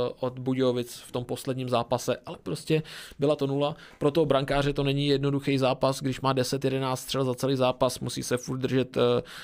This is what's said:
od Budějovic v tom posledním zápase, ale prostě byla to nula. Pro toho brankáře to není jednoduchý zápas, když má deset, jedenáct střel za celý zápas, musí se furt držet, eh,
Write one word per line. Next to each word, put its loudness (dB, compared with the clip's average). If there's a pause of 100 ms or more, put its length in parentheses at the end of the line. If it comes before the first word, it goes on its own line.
(200)
od -4
Budějovic 0
v -20
tom -4
posledním -6
zápase, 0
ale -12
prostě -2 (360)
byla 2
to -2
nula. -2 (240)
Pro 2
toho 4
brankáře 2
to 0
není 2
jednoduchý 2
zápas, 2
když -4
má 2
deset, 0
jedenáct 0
střel -2
za 0
celý 0
zápas, 2
musí -6
se -2
furt -6
držet, 0
eh, 4 (420)